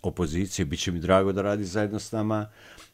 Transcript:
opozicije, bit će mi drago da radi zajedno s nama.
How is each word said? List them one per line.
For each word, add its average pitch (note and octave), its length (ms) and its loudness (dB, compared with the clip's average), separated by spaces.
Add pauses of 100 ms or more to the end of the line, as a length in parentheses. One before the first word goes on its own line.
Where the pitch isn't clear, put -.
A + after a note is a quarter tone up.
opozicije, F2+ 640 -2
bit D2 140 -4
će F2+ 120 -2
mi E2+ 80 -4
drago F#2+ 320 4
da G2 100 0
radi G#2 220 0
zajedno G#2 340 0
s - 140 -10
nama. G#2+ 360 -2 (460)